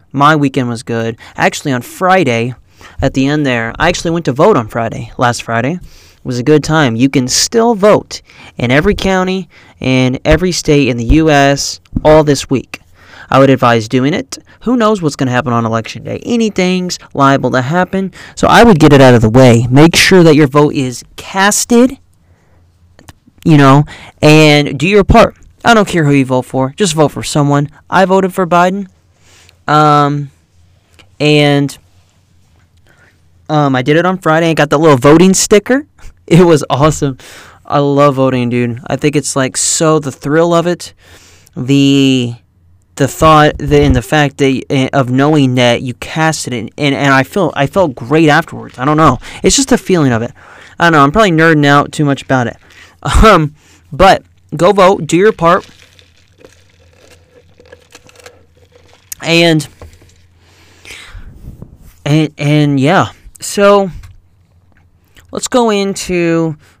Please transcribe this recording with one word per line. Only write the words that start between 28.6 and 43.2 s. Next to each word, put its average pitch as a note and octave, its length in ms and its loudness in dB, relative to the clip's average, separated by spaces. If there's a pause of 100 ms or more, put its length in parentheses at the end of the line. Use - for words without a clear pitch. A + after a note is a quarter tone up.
Um, D3 600 0 (920)
and, C#3+ 560 0 (1700)
um, D3 260 0
I C3 60 -2
did D3 140 0
it E3+ 100 0
on F#3 120 -2
Friday E3 300 0
and D#3+ 100 -2
got D3 120 0
the C#3+ 80 0
little D3+ 200 4
voting E3 360 4
sticker. B3 580 0
<laughs> - 40 -20 (320)
It F3 180 4
was E3 240 2
awesome. C#3 480 -2 (480)
I - 140 -2
love C#3+ 360 2
voting, B2+ 340 -2
dude. A#2+ 380 -4
I - 80 -6
think D3 220 -2
it's, - 180 -6
like, C3 220 -4
so, D#3 420 0
the B2+ 140 -10
thrill E3 400 -2
of E3+ 120 0
it, - 280 -8 (640)
the, C3+ 800 0 (600)
the C3+ 140 -2
thought, D3+ 480 2